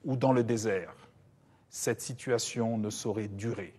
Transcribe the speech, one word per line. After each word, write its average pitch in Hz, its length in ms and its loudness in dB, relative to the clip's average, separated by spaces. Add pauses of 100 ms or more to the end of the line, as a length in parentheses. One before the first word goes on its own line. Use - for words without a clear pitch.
ou 135 100 0
dans 131 160 4
le 123 120 6
désert. 107 500 0 (760)
Cette - 320 -2
situation 117 760 0
ne 104 120 0
saurait 107 380 -2
durer. 98 520 -6